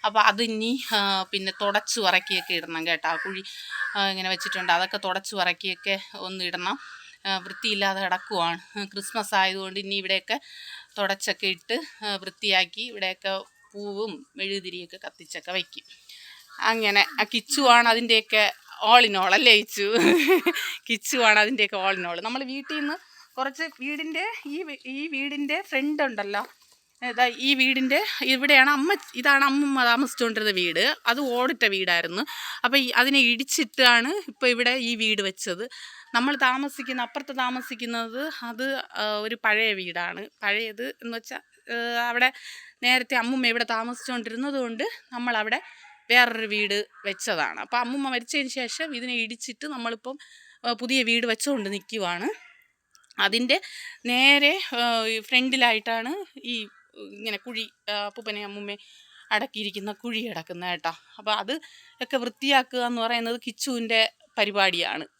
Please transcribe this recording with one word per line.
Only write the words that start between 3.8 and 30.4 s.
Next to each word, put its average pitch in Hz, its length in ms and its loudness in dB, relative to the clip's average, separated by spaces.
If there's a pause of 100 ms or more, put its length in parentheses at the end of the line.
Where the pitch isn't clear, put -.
ആ, 202 40 0 (120)
ഇങ്ങനെ 185 200 -4
വെച്ചിട്ടുണ്ട്, 185 440 -2
അതൊക്കെ 190 300 0
തുടച്ചു 190 340 -4
ഉറക്കിയൊക്കെ 185 560 -2 (300)
ഒന്ന് 185 220 -8
ഇടണം. 180 280 -4 (500)
ആ, 196 40 -2 (140)
വൃത്തിയില്ലാതെ 196 600 0
കിടക്കുവാണ്. 180 560 0 (320)
ക്രിസ്മസ് 202 480 -6
ആയതുകൊണ്ട് 190 440 -2
ഇനി 196 180 -4
ഇവിടെയൊക്കെ 190 340 -2 (640)
തുടച്ചൊക്കെ 196 580 -2
ഇട്ട്, 226 220 -4 (260)
ആ, 208 100 -2 (100)
വൃത്തിയാക്കി 185 680 0
ഇവിടെയൊക്കെ 190 400 -4 (400)
പൂവും 202 400 -6 (260)
മെഴുകുതിരിയൊക്കെ 185 680 -8
കത്തിച്ചൊക്കെ 175 500 -12
വയ്ക്കും. - 300 -8 (840)
അങ്ങനെ 208 320 4 (180)
ആ 208 120 2
കിച്ചുവാണ് 240 640 6
അതിൻ്റെയൊക്കെ 226 500 4 (460)
all 247 180 10
in 202 140 0
all 185 140 4
അല്ലേ 240 220 8
കിച്ചു? 208 300 -2 (1000)
കിച്ചുവാണ് 226 560 4
അതിൻ്റെയൊക്കെ 214 400 0
all 190 160 2
in 175 100 -4
all. 170 160 -6
നമ്മൾ 247 140 -4 (120)
വീട്ടിൽ 277 260 -8
നിന്ന് 294 180 -4 (400)
കുറച്ച് 269 300 -6 (160)
വീടിൻ്റെ 311 420 -6 (300)
ഈ - 20 -6 (120)
വി-, 285 140 -14 (140)
ഈ 277 60 -8 (120)
വീടിൻ്റെ 285 440 -4 (120)
ഫ്രണ്ട് 294 360 0
ഉണ്ടല്ലോ, 202 360 -4 (640)
ഇതാ 247 160 4 (220)
ഈ 277 40 4 (100)
വീടിൻ്റെ 262 380 4 (360)
ഇവിടെയാണ് 269 420 6
അമ്മ, 320 200 2 (240)
ഇതാണ് 277 280 4
അമ്മൂമ്മ 269 420 2
താമസിച്ചുകൊണ്ടിരുന്ന 233 720 2